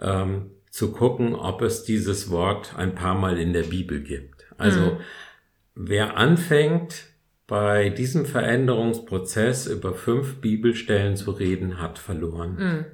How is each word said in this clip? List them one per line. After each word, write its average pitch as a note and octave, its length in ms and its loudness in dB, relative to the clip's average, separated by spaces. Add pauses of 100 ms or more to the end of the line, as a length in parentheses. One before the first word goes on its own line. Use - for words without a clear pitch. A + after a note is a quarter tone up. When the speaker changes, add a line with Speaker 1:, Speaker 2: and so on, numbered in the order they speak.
Speaker 1:
ähm, F#2+ 500 -2 (200)
zu - 220 -2
gucken, A#2 420 2
ob F#2 280 -4
es - 220 -2
dieses G2 460 -2
Wort F2+ 460 0
ein F2+ 180 -2
paar F#2 220 -2
Mal F2+ 220 0
in E2+ 140 0
der E2+ 120 2
Bibel D#2+ 380 -4
gibt. - 440 -12 (120)
Also, F#2+ 220 4
Speaker 2:
Mhm. F2+ 160 2 (800)
Speaker 1:
wer G#2 420 -2
anfängt, D#3 880 4 (440)
bei G#2 400 2
diesem C3 380 0
Veränderungsprozess A#2 1400 0
über F2+ 260 -4
fünf - 480 -2
Bibelstellen G#2+ 720 2
zu G2+ 140 -4
reden, F#2 500 -2
hat E2 180 -6
verloren. E2+ 600 -6
Speaker 2:
Mhm. E3+ 360 0